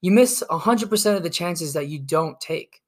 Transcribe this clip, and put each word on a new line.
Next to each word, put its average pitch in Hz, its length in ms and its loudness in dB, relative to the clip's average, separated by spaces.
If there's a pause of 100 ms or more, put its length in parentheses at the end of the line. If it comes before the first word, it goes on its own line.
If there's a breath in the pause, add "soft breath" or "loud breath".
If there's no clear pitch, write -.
you 180 100 0
miss 247 400 4
a 165 80 -2
hundred 220 320 0
percent 208 260 2
of 190 60 -2
the 170 80 -4
chances 165 440 -4
that 147 120 -4
you 151 140 -8
don't 156 400 -2
take. - 480 -10